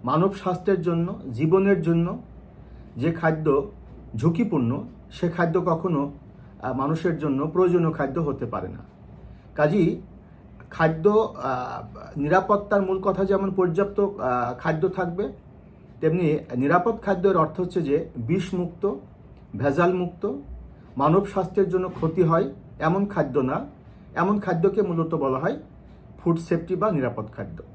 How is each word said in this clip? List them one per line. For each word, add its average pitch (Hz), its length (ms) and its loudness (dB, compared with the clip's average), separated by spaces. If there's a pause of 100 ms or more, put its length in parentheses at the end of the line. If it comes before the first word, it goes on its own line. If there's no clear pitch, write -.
মানব 165 300 4
স্বাস্থ্যের 185 480 0
জন্য, 170 380 -2 (120)
জীবনের 180 500 4
জন্য 170 380 0 (800)
যে 143 140 0
খাদ্য 156 600 2 (440)
ঝুঁকিপূর্ণ, 151 680 0 (280)
সে - 180 -2
খাদ্য 170 360 0
কখনো, 160 460 0 (500)
আহ, 107 120 -6
মানুষের 156 440 0
জন্য 143 300 -2
প্রয়োজনীয় 175 440 4
খাদ্য 139 280 -2
হতে 139 260 -2
পারে 110 220 -6
না। - 220 -14 (680)
কাজেই 165 460 4 (680)
খাদ্য, 165 680 2
আহ, 127 480 -6 (320)
নিরাপত্তার 196 640 2
মূল 190 200 -2
কথা 190 240 0
যেমন 196 260 0
পর্যাপ্ত, 185 480 0
আহ, 123 600 -2
খাদ্য 160 300 0
থাকবে, 185 420 -4 (720)
তেমনি 160 380 2 (180)
নিরাপদ 175 440 2
খাদ্যের 190 360 2
অর্থ 156 220 0
হচ্ছে 180 220 -2
যে 151 360 0
বিষমুক্ত, 175 760 -2 (640)
ভেজালমুক্ত, 175 760 0 (640)
মানব 165 280 4
স্বাস্থ্যের 185 440 0
জন্য 180 200 0
ক্ষতি 165 340 0
হয় 160 300 2 (260)
এমন 180 260 2
খাদ্য 151 340 -2
না, 135 260 -2 (500)
এমন 196 240 2
খাদ্যকে 190 420 2
মূলত 165 340 0
বলা 135 240 0
হয় 202 180 -2 (640)
ফুড 165 200 2
সেফটি 170 360 -2
বা 208 160 2
নিরাপদ 120 340 -2 (120)
খাদ্য। 92 260 -12 (120)